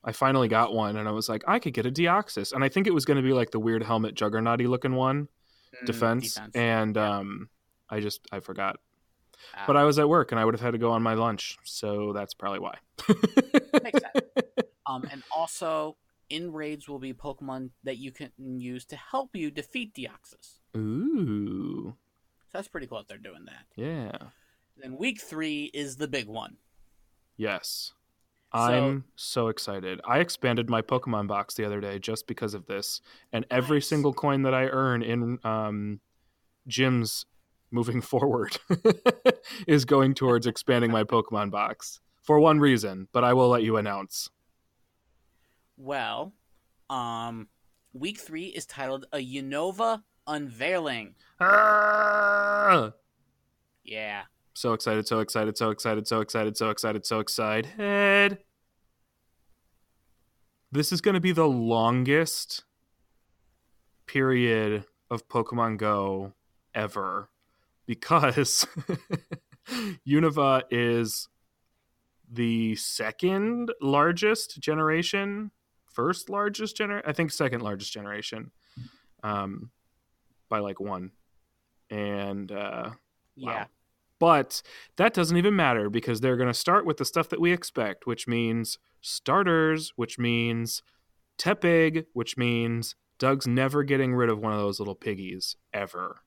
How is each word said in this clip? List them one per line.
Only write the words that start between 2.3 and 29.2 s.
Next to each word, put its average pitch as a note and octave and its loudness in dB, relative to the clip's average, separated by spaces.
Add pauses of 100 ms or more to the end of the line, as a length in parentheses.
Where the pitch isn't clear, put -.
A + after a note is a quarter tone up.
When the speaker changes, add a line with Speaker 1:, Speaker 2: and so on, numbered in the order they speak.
Speaker 1:
And C3+ 0
I - 2
think F#3+ 0
it F#3+ 2
was C#3+ 2
gonna C#3 4
be, C3 2
like, B2 2
the A2+ -2
weird A2+ 0
helmet A2 0
Juggernaut-y A2+ 0
looking B2+ 0
one. C3+ 0 (520)
Speaker 2:
Mm, B2 -12
Speaker 1:
Defense. A#2 0
Speaker 2:
defense. G#2+ -12
Speaker 1:
And, A2+ 2
Speaker 2:
Yeah. G#2 2
Speaker 1:
um, G2 -10 (400)
I G#2+ -4
just, - -8
I G2 -10
forgot. G2 -6 (800)
Speaker 2:
Ah. G2+ -10
Speaker 1:
But C#3+ 4
I C#3+ 6
was D3 4
at D3 4
work, D#3 4
and A2+ 0
I A2 2
would A2+ 4
have A2+ -4
had A#2+ 0
to A#2 -4
go A#2 2
on A2+ 2
my A2+ 2
lunch, A2+ -2
so G#2 -4
that's G2+ -6
probably G2 -6
why. F#2+ -8 (300)
<laughs> - - (760)
Speaker 2:
Makes B3 2
sense. - -2 (600)
Um, C3 -6
and C3+ -14 (100)
also, D#3 -4 (340)
in E3 -6
raids D3+ -8
will C#3+ -10
be C3 -10
Pokemon C3 -10 (140)
that C3+ -8
you C3 -14
can C3 -16
use B2+ -10
to - -16
help C4 -8
you D#3+ -6
defeat G#3+ -10
Deoxys. - -18 (180)
Speaker 1:
Ooh. A2 -4 (560)
Speaker 2:
So - -10
that's G3+ -10
pretty C#3 -12
cool A#2 -12
that G2+ -18
they're G2+ -20
doing E2+ -20
that. - -20 (100)
Speaker 1:
Yeah. B2+ -10 (480)
Speaker 2:
Then C3 -14
week G#3+ -6
three D#3 -6
is C#3 -8
the D3 -4
big B2+ -6
one. A2 -12 (800)
Speaker 1:
Yes. - -6 (600)
Speaker 2:
So A#2 0
Speaker 1:
I'm B2+ 2 (120)
so - -2